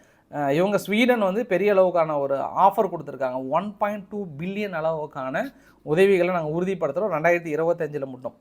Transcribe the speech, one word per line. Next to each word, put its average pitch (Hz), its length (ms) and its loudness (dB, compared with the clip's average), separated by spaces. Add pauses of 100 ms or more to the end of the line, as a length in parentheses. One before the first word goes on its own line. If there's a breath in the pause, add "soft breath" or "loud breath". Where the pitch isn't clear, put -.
(300 soft breath)
அஹ், 143 200 -2
இவங்க 185 280 2
ஸ்வீடன் 233 400 2
வந்து 208 280 0
பெரிய 196 280 2
அளவுக்கான 175 440 4
ஒரு 139 180 0
ஆஃபர் 190 540 2
கொடுத்துருக்காங்க. 135 580 -6
ஒன் 190 280 -2
பாயிண்ட் 208 320 -4
டூ 208 180 -8 (120)
பில்லியன் 196 340 -6
அளவுக்கான 156 800 -4 (300 soft breath)
உதவிகளை 180 520 4
நாங்க 160 260 -2
உறுதிப்படுத்துறோம் 180 520 -2
ரெண்டாயிரத்தி 165 340 2
இருபத்தஞ்சுல 156 600 -2
மட்டும். 127 340 -12